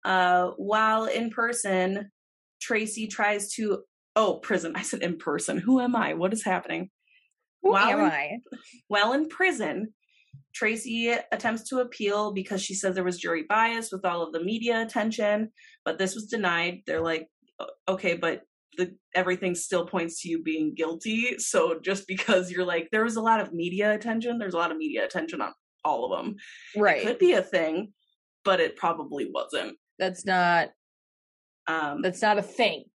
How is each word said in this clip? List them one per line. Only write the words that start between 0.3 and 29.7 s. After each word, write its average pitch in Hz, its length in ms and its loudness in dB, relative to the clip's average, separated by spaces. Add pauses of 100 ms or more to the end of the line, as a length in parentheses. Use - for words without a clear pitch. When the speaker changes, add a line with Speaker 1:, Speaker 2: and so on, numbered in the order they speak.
Speaker 1:
while 220 480 2
in 226 240 -2
person, 202 840 0 (480)
Tracy 220 480 -2
tries 208 460 0
to, 208 300 -2 (320)
oh, 214 240 4
prison. 165 360 -2
I 185 60 -4
said - 220 -6
in 170 140 -2
person. 165 400 -2
Who 240 220 4
am 247 160 0
I? 160 200 0
What 185 180 0
is 220 100 -4
happening? 180 460 -2 (760)
Speaker 2:
Who 381 80 6
Speaker 1:
While 202 180 6
Speaker 2:
am - 100 2
Speaker 1:
in, 302 60 4
Speaker 2:
I? 151 320 0 (500)
Speaker 1:
while 208 260 4
in 311 160 2
prison, 220 640 -2 (600)
Tracy 226 560 -2 (220)
attempts 220 380 -2
to 262 100 0
appeal 214 540 0
because 196 280 -4
she 196 120 -6
says 190 220 -2
there 185 80 -2
was 180 160 -2
jury 165 280 -2
bias 226 440 2
with 190 140 -8
all 175 180 0
of 160 100 -8
the 165 100 -2
media 226 380 0
attention, 220 720 0 (340)
but 165 140 -4
this 190 160 0
was 214 120 -10
denied. 175 600 -2
They're 160 140 0
like, 160 260 -2 (320)
"O-, - 100 -10 (240)
okay, 185 220 0
but 170 260 -2 (360)
the, 180 180 -2 (180)
everything 185 400 0
still 170 320 -2
points 170 360 -4
to 175 80 -10
you 165 120 -2
being 156 320 -2
guilty. 220 680 -2
So 165 400 2
just 190 280 -2
because 190 420 2
you're 180 160 -2
like, 170 260 -2
there 220 120 4
was 226 140 0
a 226 40 -2
lot 220 200 4
of 170 120 -4
media 180 400 0
attention, 226 460 -2
there's 196 140 -4
a 170 40 0
lot 170 140 0
of 160 60 -6
media 151 280 -2
attention 165 360 -4
on 95 120 -6 (320)
all 127 260 0
of - 140 -2
'em." 202 120 -6 (380)
Speaker 2:
Right. 196 260 4
Speaker 1:
It - 40 -2
could - 140 -2
be 349 140 8
a 190 100 4
thing, 170 500 -2 (500)
but 185 160 2
it - 180 2
probably 156 540 -4
wasn't. - 460 -6 (220)